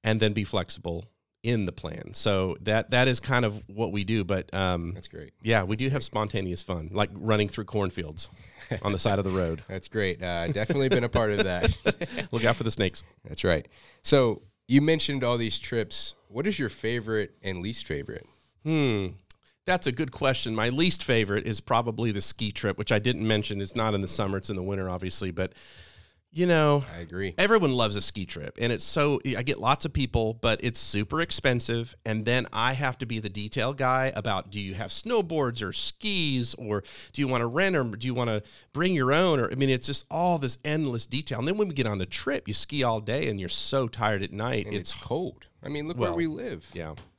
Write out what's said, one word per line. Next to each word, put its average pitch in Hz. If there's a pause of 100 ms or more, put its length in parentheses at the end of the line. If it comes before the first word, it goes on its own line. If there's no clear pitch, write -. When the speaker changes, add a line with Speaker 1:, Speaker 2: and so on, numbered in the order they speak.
Speaker 1:
and 110
then 107
be 104
flexible 87 (380)
in 117
the 87
plan. -
So 95
that, 107
that 127
is 127
kind 123
of 104
what 101
we 101
do. 107
But, 92
um, 87
Speaker 2:
That's -
great. - (100)
Speaker 1:
yeah, 110
we 92
do 131
have 139
spontaneous 98
fun, 82
like 101
running 104
through 107
cornfields 90 (520)
on 101
the 92
side 101
of 95
the 95
road. 87
<laughs> -
Speaker 2:
That's 95
great. 95
Uh, 85
definitely 131
been 127
a 117
part 113
of 101
that. 90 (500)
Speaker 1:
<laughs> -
Look 113
out 117
for -
the 110
snakes. - (200)
Speaker 2:
That's -
right. 82 (340)
So 127 (260)
you 139
mentioned 147
all 120
these 113
trips. - (140)
What 127
is 208
your 127
favorite 110
and 92
least 107
favorite? - (380)
Speaker 1:
Hmm. 131 (580)
That's 185
a 131
good 135
question. 123
My 110
least 165
favorite 107
is 107
probably 117
the 98
ski -
trip, 98
which 104
I 107
didn't 110
mention. 107
It's 95
not 113
in 98
the 95
summer, 98
it's -
in 98
the 90
winter, 95
obviously, 92
but, 92 (800)
you 170
know, 151 (100)
Speaker 2:
I 85
agree. 87
Speaker 1:
everyone 196
loves 113
a 101
ski 95
trip, -
and 120
it's -
so, 147 (160)
I 117
get 131
lots 127
of 151
people, 117
but 113
it's -
super 104
expensive, 120 (100)
and 110
then 123
I 120
have 135
to 127
be 113
the 107
detail 104
guy 131
about, 98
do 104
you 95
have 92
snowboards 160
or 95
skis, 151
or 104 (300)
do 143
you 135
wanna 120
rent, 175
or 127
do 113
you 127
wanna 117 (320)
bring 180
your 135
own? 165
Or, 117
I -
mean, 135
it's 127
just -
all 170
this 131
endless 147
detail. 131
And 131
then 185
when 208
we 156
get 131
on 104
the 92
trip, -
you 107
ski 143
all 113
day, 123
and 101
you're 92
so 131
tired 107
at -
night. 110
Speaker 2:
And 113
Speaker 1:
It's -
Speaker 2:
it's -
cold. - (180)
I 139
mean, 147
look 170
where 110
Speaker 1:
Well, 85
Speaker 2:
we 170
live. 151
Speaker 1:
yeah. 78 (240)